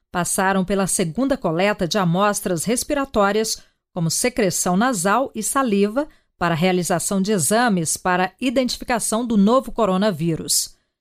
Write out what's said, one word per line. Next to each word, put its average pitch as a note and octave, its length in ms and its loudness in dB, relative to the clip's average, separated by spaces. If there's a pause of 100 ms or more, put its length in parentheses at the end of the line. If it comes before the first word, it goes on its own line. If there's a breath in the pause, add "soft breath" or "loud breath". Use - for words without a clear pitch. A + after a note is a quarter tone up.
(120)
passaram F#3+ 520 0
pela G3 220 0
segunda G#3+ 500 0
coleta F#3 520 0
de F3+ 100 -2
amostras F#3 680 0
respiratórias, A3 1000 0 (300 loud breath)
como E3 200 -2
secreção G3 680 0
nasal A3 560 0
e A3 80 -6
saliva, A3 680 0 (300 soft breath)
para E3+ 160 0
a D#3+ 40 -2
realização F3+ 600 0
de G3 120 0
exames G3 680 0
para F#3 420 0
identificação B3 880 -2
do A#3 100 0
novo A3+ 360 4
coronavírus. F#3 1040 -2 (260)